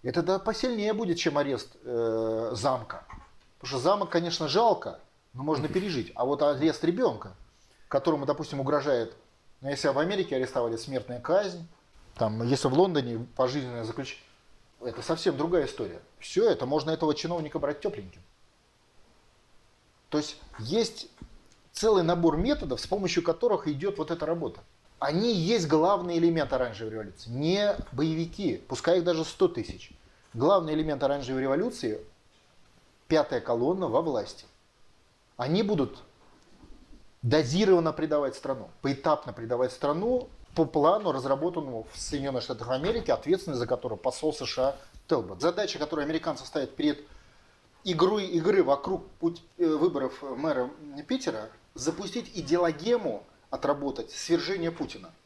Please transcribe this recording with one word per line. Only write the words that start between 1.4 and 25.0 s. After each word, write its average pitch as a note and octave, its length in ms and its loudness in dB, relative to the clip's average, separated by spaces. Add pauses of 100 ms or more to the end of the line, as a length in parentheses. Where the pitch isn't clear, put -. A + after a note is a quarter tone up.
э, A2+ 680 0
замка. A#2 520 -2 (540)
Потому B2+ 80 -12
что C3+ 100 -4
замок, F#3 320 2
конечно, E3+ 380 -2
жалко, F#3+ 520 2 (340)
но B2 100 -10
можно D3+ 240 0
пережить. F3+ 480 -2
А B2 100 0
вот C#3+ 160 0
арест D3 420 2
ребёнка, E3+ 520 0 (520)
которому, C#3 380 2
допустим, C#3+ 340 -2
угрожает, C3+ 560 2 (460)
ну, C3+ 80 -6
если - 200 0
в C3+ 100 2
Америке F3 380 0
арестовали, B2 380 -2
смертная B2 440 -6
казнь, F3+ 480 0 (480)
там, A2 280 0
если C3 260 2
в C3 40 2
Лондоне C3+ 520 2 (100)
пожизненное B2+ 480 -2
заключение, B2 400 -8 (560)
это B2 220 -8
совсем D#3+ 340 0
другая D#3 300 2
история. G2 340 -8 (200)
Всё A3 300 2
это, - 160 2
можно D3 260 0
этого D#3 220 0
чиновника D#3+ 460 -4
брать D3 220 -4
тёпленьким. G2 400 -8 (1900)
То D3+ 100 0
есть - 200 -8 (200)
есть E3 500 -2 (640)
целый G#3 300 4
набор E3+ 340 4
методов, A3 420 0
с - 80 -10
помощью F#3 340 0
которых F3+ 460 2
идёт D3+ 300 -2
вот D#3 140 -4
эта D#3 140 -4
работа. D#3+ 360 -4 (360)
Они F#3 360 0